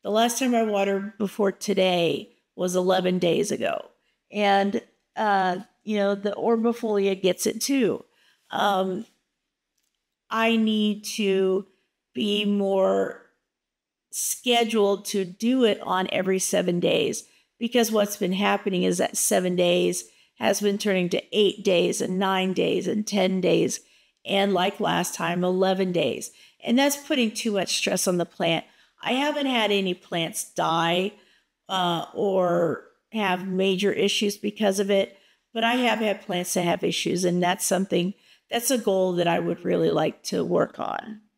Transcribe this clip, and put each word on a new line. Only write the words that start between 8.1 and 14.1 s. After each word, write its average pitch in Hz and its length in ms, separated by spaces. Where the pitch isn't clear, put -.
Um, 190 540
I 226 260
need 214 480
to 190 500
be 208 320
more 196 800